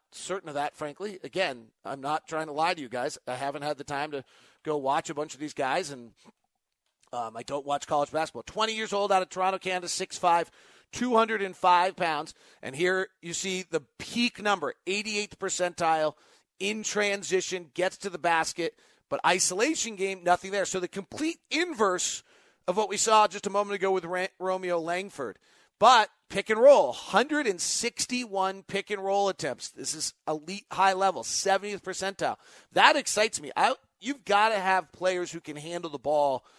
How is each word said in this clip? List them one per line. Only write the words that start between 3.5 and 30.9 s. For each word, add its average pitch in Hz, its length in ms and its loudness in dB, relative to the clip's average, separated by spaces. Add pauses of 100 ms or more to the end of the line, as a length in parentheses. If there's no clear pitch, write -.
had 147 140 -4
the 131 80 -12
time 147 280 -6
to 135 120 -8 (380)
go 151 160 -2
watch 143 320 0
a 156 40 -6
bunch 151 200 -6
of 127 60 -16
these 147 120 -10
guys, 147 380 -2
and, 120 220 -16 (1000)
um, 113 240 -6
I 117 60 -10
don't 143 240 -6
watch 143 200 -2
college 147 240 0
basketball. 156 340 -4
Twenty 220 300 -2
years 220 200 -4
old, 202 180 2
out 190 80 4
of 180 80 -4
Toronto, 185 300 -2
Canada, 185 300 -4
six - 280 -6
five, 170 340 2 (400)
two 247 260 0
hundred 220 260 4
and 185 120 -6
five 180 420 4
pounds. 160 380 -2 (280)
And 135 120 -10
here 185 340 0 (120)
you 170 140 -10
see 185 340 -4
the 160 140 -2 (160)
peak - 420 -2
number, 185 340 0 (120)
eighty-eighth 208 520 -4
percentile 165 760 0 (460)
in 214 240 -4
transition, 185 920 -2
gets 185 240 -2
to 196 120 -8
the 170 80 -12
basket, 165 600 -2 (320)
but 139 160 -4
isolation 208 720 0
game, 190 280 -4
nothing 180 280 2
there. 196 120 0
So 185 160 -4
the 175 80 -6
complete 240 520 -8 (100)
inverse 247 720 0 (440)
of 180 100 0
what 214 120 0
we 196 80 -4
saw 214 320 6
just 196 180 -8
a 202 40 -4
moment 202 240 -2
ago 190 160 0
with 185 140 0
Ra-, 180 240 -4 (100)
Romeo 185 400 -2
Langford. 170 600 -6 (420)
But 220 300 8 (180)
pick 196 220 -4
and 220 100 2
roll, 226 320 10
hundred 285 540 0
and 180 140 -2
sixty-one 196 1040 -2
pick - 260 -6
and 196 140 -6
roll 196 240 2
attempts. 151 420 -6
This 143 240 -8
is 156 180 -6 (140)
elite 156 460 -6
high 185 220 4